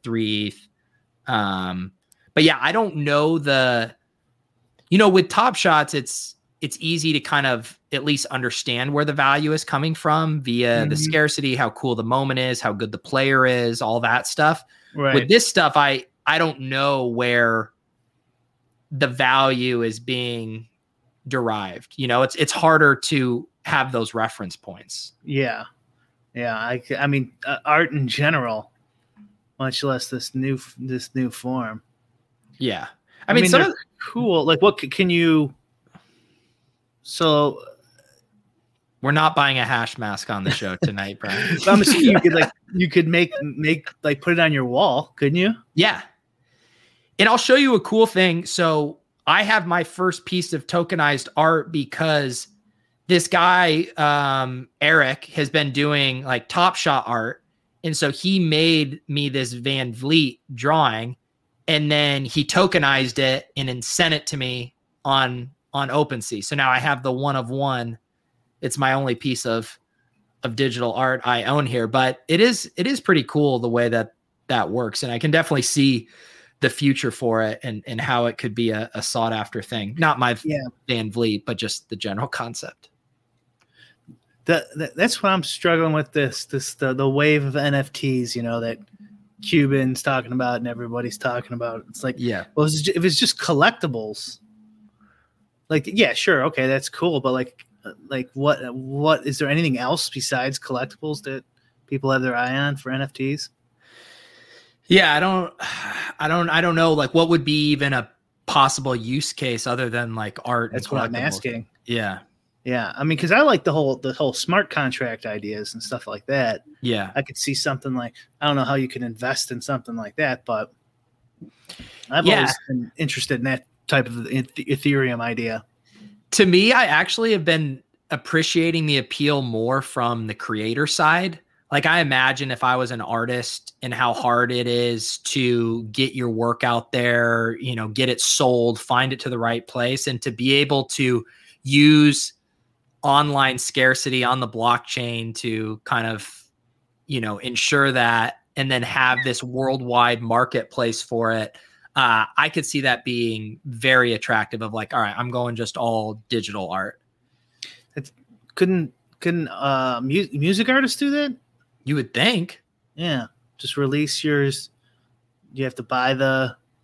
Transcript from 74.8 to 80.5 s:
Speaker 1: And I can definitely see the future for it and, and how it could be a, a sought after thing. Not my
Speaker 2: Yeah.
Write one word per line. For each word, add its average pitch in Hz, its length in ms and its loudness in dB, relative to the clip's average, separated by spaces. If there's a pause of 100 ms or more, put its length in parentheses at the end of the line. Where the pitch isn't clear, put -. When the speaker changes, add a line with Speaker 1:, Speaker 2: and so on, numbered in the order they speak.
Speaker 1:
And 123 100 -6
I 117 60 -4
can 151 140 0
definitely 156 320 2
see 135 440 2 (520)
the 135 100 2
future 135 400 0
for 113 320 0
it 110 220 -2
and, 107 240 -8
and 117 120 -8
how 120 280 0
it 117 100 -4
could 113 160 -6
be 117 160 0
a, 110 240 -4
a 107 80 -8
sought 113 320 -2
after 107 300 -6
thing. 110 340 -8
Not 156 220 2
my 123 240 0
Speaker 2:
Yeah. 151 160 -4 (280)